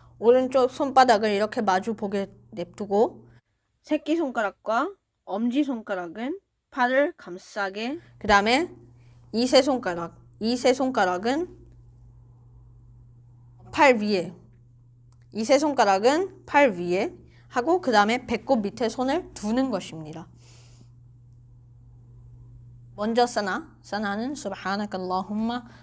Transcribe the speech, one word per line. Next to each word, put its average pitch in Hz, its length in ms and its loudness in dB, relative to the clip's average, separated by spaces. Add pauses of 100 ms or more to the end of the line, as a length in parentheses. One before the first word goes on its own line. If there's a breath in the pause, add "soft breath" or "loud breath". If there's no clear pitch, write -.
(180 soft breath)
오른쪽 254 540 4
손바닥을 254 580 4
이렇게 214 320 -2
마주 196 320 0
보게 202 400 -6 (160)
냅두고 202 800 -2 (560 soft breath)
새끼손가락과 277 1040 -2 (340)
엄지손가락은 226 1160 -4 (320)
팔을 269 440 0
감싸게, 202 840 -8 (180)
그 - 100 -10
다음에 220 440 4 (640 soft breath)
이 233 120 2
세 262 160 -2
손가락, 190 560 -4 (220)
이 233 160 -2
세 247 160 0
손가락은 254 800 -2 (2250)
팔 269 260 6
위에, 196 380 -2 (1000)
이 214 100 -6
세 262 140 4
손가락은 269 880 2
팔 285 280 4
위에 175 380 -2 (360 soft breath)
하고 320 340 0
그 262 100 -2
다음에 220 360 4
배꼽 233 340 0
밑에 202 260 -4
손을 262 460 -4
두는 247 380 -2
것입니다. 156 560 -10 (2750 soft breath)
먼저 226 300 2
사나, 208 560 -4
사나는 214 540 -4
스브하나카 196 640 -6
알라훔마 208 640 -4 (180 loud breath)